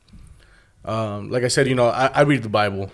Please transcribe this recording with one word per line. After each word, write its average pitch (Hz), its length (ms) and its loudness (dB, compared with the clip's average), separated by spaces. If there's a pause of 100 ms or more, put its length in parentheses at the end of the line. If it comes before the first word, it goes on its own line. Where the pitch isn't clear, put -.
(840)
um, 104 440 -6
like 123 140 -2
I 123 60 0
said, 139 180 2
you 131 80 0
know, 123 140 4
I, 131 180 0
I 139 140 2
read 143 220 2
the 110 60 -8
Bible. 101 440 -2